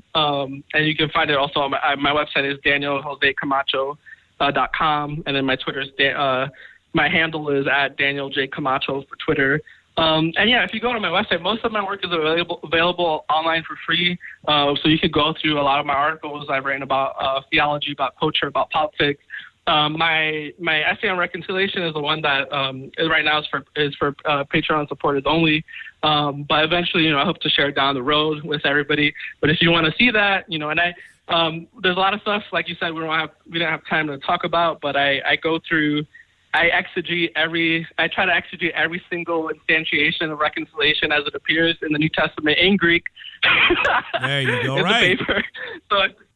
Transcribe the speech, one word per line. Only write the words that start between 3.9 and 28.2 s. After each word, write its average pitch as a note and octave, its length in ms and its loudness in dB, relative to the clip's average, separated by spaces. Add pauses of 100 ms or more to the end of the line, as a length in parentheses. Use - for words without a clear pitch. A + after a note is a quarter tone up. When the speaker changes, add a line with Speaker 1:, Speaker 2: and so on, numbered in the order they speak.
Speaker 1:
dot C#3 360 2
com, D3 500 0
and C#3 100 -2
then C3+ 100 0
my C3 100 2
Twitter D3 240 -6
is C3+ 80 -6 (100)
Dan-, C#3 200 2
uh, C3+ 320 0 (440)
my D#3 160 2
handle D#3+ 400 0
is C#3 160 2
at C#3 320 0
Daniel C#3 320 -2
J C3+ 180 -2
Camacho C#3 560 -2
for - 120 -18 (100)
Twitter. D3 360 2 (340)
Um, D#3+ 400 2
and G3+ 140 2
yeah, A#3+ 160 4
if G3 80 -8
you A3 80 -4
go A#3+ 120 0
to A3+ 60 -4
my G3+ 100 -2
website, F#3 320 0
most G#3+ 220 -2
of A#3 80 0
my G#3+ 120 -2
work G3 220 -6
is F3+ 60 -4
available, E3 520 0
available E3 680 0
online D#3+ 340 0
for D3+ 220 -12
free. F3 340 0 (300)
Uh, C#3+ 340 4
so D#3+ 60 4
you D#3+ 100 4
could E3 140 0
go D3+ 280 2
through D3+ 180 0
a C#3+ 40 2
lot C#3 160 4
of C#3+ 80 -4
my C#3+ 60 0
articles D3 580 -2
I've C3+ 140 -2
written C#3 180 -4
about, C3+ 360 0
uh, C3+ 300 0
theology, D3 440 0
about C#3 260 -4
culture, D3+ 280 0
about C3+ 220 -2
politics. D3+ 540 0 (420)
Um, D3+ 320 2
my, D#3 640 0
my D#3+ 220 0
essay F3+ 280 -2
on F#3 80 -2
reconciliation F#3 680 -2
is E3 100 -2
the D#3 60 -4
one D3+ 220 -2
that, C#3 320 0
um, C3+ 440 -4
is D#3+ 120 0
right D#3 160 2
now D3+ 140 2
is D3 80 -6
for, C#3 180 -6 (100)
is D3 200 0
for, C#3+ 280 -2
uh, C#3+ 220 0
Patreon D#3 420 0
supporters C#3 380 -2
only. D#3 400 2 (380)
Um, D3 440 0
but D#3 160 4
eventually, F3 400 2
you D#3 80 4
know, C#3+ 80 2
I C#3 60 2
hope E3+ 160 -2
to - 80 -2
share C#3+ 180 2
it C#3+ 80 -2
down C#3 180 2
the C3 100 -2
road D3+ 420 0